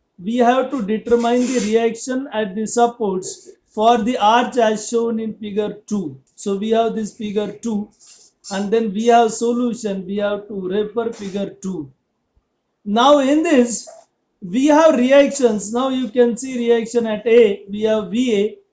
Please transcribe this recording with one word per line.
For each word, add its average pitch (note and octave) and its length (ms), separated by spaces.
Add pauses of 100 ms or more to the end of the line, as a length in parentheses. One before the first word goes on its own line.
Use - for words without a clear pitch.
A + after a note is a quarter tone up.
(220)
we G#3+ 140
have B3+ 360
to B3+ 140
determine A#3 600
the B3 180
reaction A#3 680
at G#3+ 220
the A3 120
supports A3+ 840 (160)
for A3+ 320
the A3+ 180
arch A3 400
as A3 320
shown A#3 320
in A3 140
figure G#3 500
two. E3+ 340 (160)
So G3 220
we G#3+ 140
have A3+ 220
this A3 220
figure G#3 380
two, G#3 360 (640)
and G3 180
then A3+ 240
we A3 120
have A#3 260
solution. A3+ 760
We G3 120
have G3+ 320
to F#3+ 180
refer G#3+ 460
figure G3 380
two. E3+ 380 (920)
Now B3 360
in C#4+ 240
this, B3 440 (540)
we G#3+ 260
have D#4 280
reactions. B3 800
Now B3+ 140
you B3+ 220
can A#3+ 260
see C4 220
reaction A#3 500
at G#3+ 180
A, A3+ 440
we G#3 140
have G#3+ 280
V A#3+ 240
A G#3 220 (140)